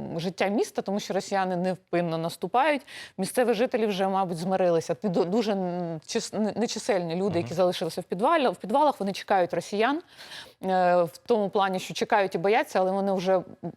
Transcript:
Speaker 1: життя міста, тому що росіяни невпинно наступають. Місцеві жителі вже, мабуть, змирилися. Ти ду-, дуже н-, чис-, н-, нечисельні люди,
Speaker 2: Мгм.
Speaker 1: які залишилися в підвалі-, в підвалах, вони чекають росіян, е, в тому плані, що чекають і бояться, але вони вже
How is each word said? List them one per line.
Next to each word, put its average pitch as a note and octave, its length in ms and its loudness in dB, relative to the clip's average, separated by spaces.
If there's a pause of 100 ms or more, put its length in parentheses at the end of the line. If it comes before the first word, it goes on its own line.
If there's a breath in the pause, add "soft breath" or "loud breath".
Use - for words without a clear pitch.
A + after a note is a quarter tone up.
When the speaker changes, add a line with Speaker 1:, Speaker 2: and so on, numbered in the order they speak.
(160)
Speaker 1:
життя F3+ 300 -2
міста, A3+ 360 -2
тому G3+ 180 -4
що - 140 -6
росіяни F#3 420 -2
невпинно F3 640 -2
наступають. E3+ 680 0 (320 loud breath)
Місцеві A3 360 0
жителі A3+ 320 0
вже, F#3+ 220 0
мабуть, F#3+ 300 0
змирилися. F3 560 2
Ти - 140 -4
ду-, F3 160 2
дуже G#3 280 0
н-, F3 540 -4
чис-, - 300 -6
н-, G#3 200 0
нечисельні G3 580 -2
люди, F#3 140 -2
Speaker 2:
Мгм. E3+ 100 -2
Speaker 1:
які F3 160 -4
залишилися F3+ 460 0
в E3+ 40 -6
підвалі-, B3+ 460 2
в F#3 60 -4
підвалах, C4+ 440 0
вони G3 120 -2
чекають F3+ 420 0
росіян, A3 480 0 (600 loud breath)
е, F3+ 400 4
в E3+ 240 -4
тому G#3+ 220 2
плані, F#3+ 300 2
що F#3 160 -10
чекають G3+ 400 2
і G3 40 -2
бояться, G3+ 400 2
але F#3 120 2
вони G3 220 0
вже F#3 300 2 (340)